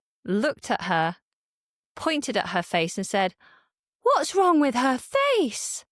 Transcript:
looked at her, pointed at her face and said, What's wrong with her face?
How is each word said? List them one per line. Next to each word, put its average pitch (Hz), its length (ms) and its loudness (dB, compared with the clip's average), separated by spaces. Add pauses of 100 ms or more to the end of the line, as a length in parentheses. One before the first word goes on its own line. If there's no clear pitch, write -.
(240)
looked 202 460 -2
at - 120 -2
her, 170 340 0 (800)
pointed 294 400 -2
at 175 140 -2
her 180 120 -2
face 170 340 -2
and 190 100 -6
said, 196 280 0 (680)
What's 508 320 2
wrong 359 260 4
with 285 140 2
her 254 240 2
face? 494 920 -2